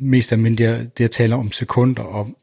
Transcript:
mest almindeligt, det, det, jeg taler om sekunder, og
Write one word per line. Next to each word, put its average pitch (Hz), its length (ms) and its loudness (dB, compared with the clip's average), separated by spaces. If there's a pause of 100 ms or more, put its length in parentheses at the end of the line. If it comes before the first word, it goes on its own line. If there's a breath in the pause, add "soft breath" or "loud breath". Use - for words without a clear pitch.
mest 131 320 2
almindeligt, 113 380 2
det, 117 280 -6
det, 120 60 0
jeg 113 60 2
taler 117 260 2
om 110 160 -4
sekunder, 123 500 0
og 104 260 -8 (140)